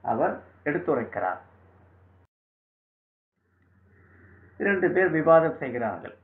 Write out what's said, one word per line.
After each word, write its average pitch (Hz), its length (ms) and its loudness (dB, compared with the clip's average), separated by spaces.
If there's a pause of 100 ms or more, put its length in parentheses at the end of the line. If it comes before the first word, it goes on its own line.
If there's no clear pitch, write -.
அவர் 131 380 -4 (220)
எடுத்துரைக்கிறார். 120 760 -4 (3250)
இரண்டு 190 300 0
பேர் 185 200 2
விவாதம் 160 480 4
செய்கிறார்கள். 110 680 -8